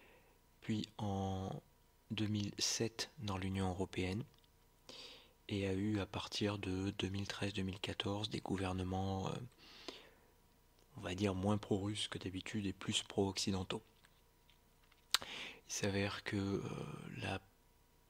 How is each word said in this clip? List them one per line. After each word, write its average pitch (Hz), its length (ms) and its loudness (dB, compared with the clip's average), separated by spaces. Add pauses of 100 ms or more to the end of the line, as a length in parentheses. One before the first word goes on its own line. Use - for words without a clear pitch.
(600)
puis 110 260 0 (120)
en 95 640 0 (480)
deux 107 160 2
mille 104 320 2
sept - 520 0 (100)
dans 101 180 0
l'Union 95 320 2
européenne, 92 520 0 (1300)
et 98 200 2
a 95 60 4
eu 104 260 2
à 92 60 0
partir 104 500 0
de 95 420 0
deux 95 120 0
mille 101 180 -2
treize, 101 240 -2
deux 98 100 0
mille 95 160 0
quatorze 101 520 -2
des - 100 -2
gouvernements, 95 880 0
euh, - 40 0 (1600)
on 110 60 -12
va 95 120 -2
dire, 98 200 4
moins 98 240 4
pro-russes 104 500 2
que - 80 -4
d'habitude 98 480 -4
et 95 80 0
plus - 300 0
pro-occidentaux. 95 800 2 (1400)
Il - 60 -10 (420)
s'avère 101 560 0
que, - 120 0
euh, 98 260 2 (560)
la 98 240 -2 (680)